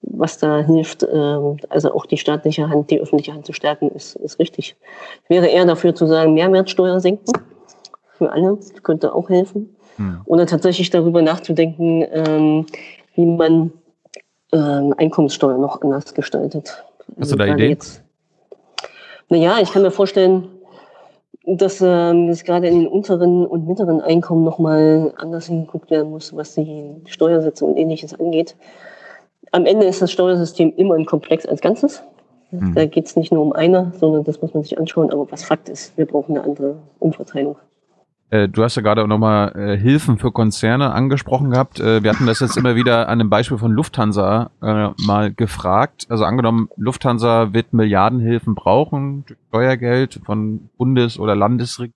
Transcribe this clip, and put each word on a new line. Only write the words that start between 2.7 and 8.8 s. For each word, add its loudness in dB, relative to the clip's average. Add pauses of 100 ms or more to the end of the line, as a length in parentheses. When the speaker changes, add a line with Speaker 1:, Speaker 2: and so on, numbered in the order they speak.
Speaker 1:
die 2
öffentliche -2
Hand -18
zu -14
stärken, -4
ist, -18
ist -12
richtig. -6 (480)
Ich -4
wäre 4
eher 4
dafür 2
zu 0
sagen, 4
Mehrwertsteuer 2
senken -2 (840)
für -2
alle, 0 (260)